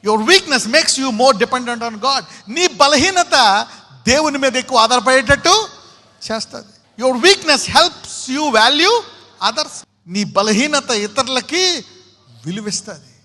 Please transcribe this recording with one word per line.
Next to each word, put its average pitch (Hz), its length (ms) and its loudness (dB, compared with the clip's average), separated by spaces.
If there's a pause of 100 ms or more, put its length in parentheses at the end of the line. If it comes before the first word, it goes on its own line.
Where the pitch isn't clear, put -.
Your 214 180 2
weakness 320 440 2
makes 302 320 0
you 269 140 -2
more 254 220 2
dependent 240 480 -4
on 233 160 -8
God. 254 240 -2 (260)
నీ 311 180 -2
బలహీనత 302 680 2 (720)
దేవుని 285 320 0
మీద 269 180 -2
ఎక్కువ 254 220 0
ఆధారపడేటట్టు 262 760 2 (680)
చేస్తది. - 500 -10 (260)
Your 254 180 2
weakness 311 500 2
helps - 480 0 (140)
you 285 220 -4
value 294 460 2 (460)
others. 226 320 -6 (320)
నీ 190 180 -4
బలహీనత 220 680 0
ఇతరులకి 247 760 -4 (840)
విలువిస్తది. 196 640 -12 (140)